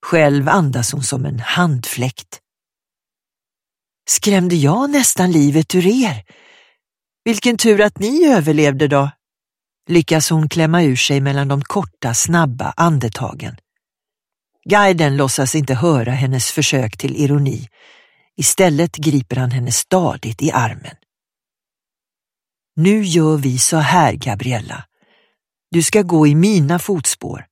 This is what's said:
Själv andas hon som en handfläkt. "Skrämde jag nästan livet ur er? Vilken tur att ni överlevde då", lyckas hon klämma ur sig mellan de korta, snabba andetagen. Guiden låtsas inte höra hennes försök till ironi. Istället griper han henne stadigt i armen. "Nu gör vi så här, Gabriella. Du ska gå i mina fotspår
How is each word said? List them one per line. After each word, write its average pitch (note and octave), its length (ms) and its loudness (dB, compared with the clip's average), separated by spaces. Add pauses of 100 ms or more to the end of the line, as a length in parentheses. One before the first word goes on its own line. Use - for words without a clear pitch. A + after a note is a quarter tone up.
Själv C#3+ 460 2
andas C#3+ 440 0
hon C#3 100 -6
som C3 220 -6
en B2+ 160 -6
handfläkt. B2+ 1000 -4 (1700)
"Skrämde F3+ 480 2
jag F3+ 340 2
nästan A3 420 0
livet D3 420 2
ur F3+ 120 2
er? G3+ 380 0 (1000)
Vilken A#3 340 0
tur G#3+ 220 4
att G#3 180 2
ni C#4 280 2
överlevde D3+ 640 2
då", C#3 220 0 (800)
lyckas E3 420 2
hon D#3 180 2
klämma E3 340 2
ur C3+ 140 2
sig C#3 240 0
mellan C#3 280 -2
de C#3 140 -2
korta, - 520 -6
snabba D3 600 -2
andetagen. C3+ 800 -2 (1080)
Guiden F3+ 520 2
låtsas C3+ 380 -2
inte C#3+ 200 -2
höra B2 380 0
hennes C3 380 -2
försök C3 480 -2
till C3+ 180 -6
ironi. C#3 520 0 (680)
Istället E3 600 0
griper C#3+ 400 -2
han B2+ 140 -2
henne A#2+ 220 -4
stadigt C#3+ 680 -2
i C#3+ 100 0
armen. - 440 -6 (1800)
"Nu G3+ 280 2
gör D#3+ 320 2
vi C3+ 220 -2
så - 180 0
här, D3+ 360 2
Gabriella. - 720 -8 (840)
Du E3+ 120 2
ska G#3 200 0
gå E3+ 240 4
i D3 80 4
mina F3 440 2
fotspår - 720 -6